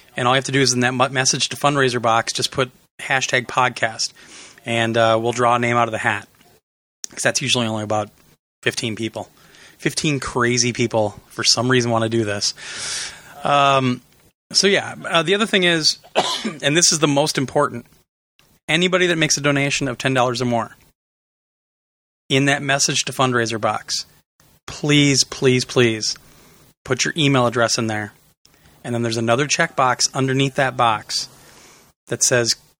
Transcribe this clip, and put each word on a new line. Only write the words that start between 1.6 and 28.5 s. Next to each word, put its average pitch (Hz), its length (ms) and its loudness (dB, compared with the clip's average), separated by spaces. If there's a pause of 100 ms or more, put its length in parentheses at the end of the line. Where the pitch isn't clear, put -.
box, 113 320 0
just - 200 -4
put 127 180 -4 (300)
hashtag 127 460 -2
podcast, 120 640 -2 (520)
and, 117 320 0
uh, 113 240 4
we'll 117 120 0
draw 120 240 2
a - 20 2
name 120 180 0
out 120 120 2
of 110 40 -8
the 110 60 -4
hat, 104 300 -2 (840)
'cause - 140 -12
that's 123 180 0
usually 123 240 0
only 110 160 -4
about 107 280 -4 (520)
fifteen 117 320 -4
people. 107 340 -8 (500)
Fifteen 151 420 -2
crazy 120 520 0
people, 113 560 -2
for - 140 -8
some 120 260 2
reason, 123 220 2
wanna 113 180 2
do 113 160 0
this. 101 300 -4 (880)
Um, 139 600 2 (500)
so, - 160 2
yeah, 135 260 0 (100)
uh, 170 200 2
the 180 100 2
other 208 120 2
thing 190 180 2
is, 165 340 2 (160)
<coughs> - 300 -2 (180)
and 147 140 2
this 175 160 4
is 160 80 -2
the 156 80 4
most 143 300 0
important, 135 480 -2 (840)
anybody 180 400 2
that 175 100 0
makes 156 180 0
a 147 40 -4
donation 139 480 0
of 120 100 -6
ten 131 160 -2
dollars 123 260 0
or 131 60 -2
more, 117 300 -2 (1500)
in 135 160 4
that 143 160 2
message 139 420 0
to 131 80 -10
fundraiser 120 480 0
box, - 460 -4 (600)
please, 143 580 2
please, 127 420 0
please 113 500 0 (640)
put 127 220 -4
your - 140 -4
email 139 280 4
address 117 300 0
in 117 100 -2
there. 107 280 -6 (720)